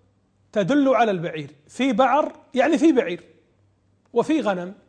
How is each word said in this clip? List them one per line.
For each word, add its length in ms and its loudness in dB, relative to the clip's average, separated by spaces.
تدل 380 2
على 220 4
البعير"، 440 -8
في 260 -2
بعر 400 0
يعني 240 2
في 140 4
بعير 320 -2
وفي 280 0
غنم، 320 -6